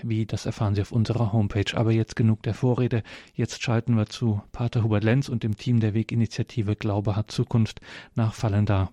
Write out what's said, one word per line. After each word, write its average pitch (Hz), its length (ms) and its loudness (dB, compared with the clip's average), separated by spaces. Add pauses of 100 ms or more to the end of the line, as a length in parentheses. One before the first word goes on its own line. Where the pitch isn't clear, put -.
Wie, 110 240 -2
das - 220 -6
erfahren 104 260 -2
Sie 104 80 0
auf - 100 -6
unserer 110 400 2
Homepage. 101 460 0
Aber 113 140 2
jetzt 113 240 0
genug 110 260 2
der 104 140 -2
Vorrede. 123 480 0 (320)
Jetzt - 260 -4
schalten 113 340 2
wir 107 120 2
zu 107 340 -2 (100)
Pater 120 300 -2
Hubert 107 220 2
Lenz 123 260 2
und 123 140 -4
dem 107 140 0
Team 120 220 2
der 107 140 2
Weginitiative 110 800 -2
Glaube 104 400 -2
hat 107 140 -2
Zukunft - 520 0 (340)
nach 110 260 0
Vallenda 101 520 2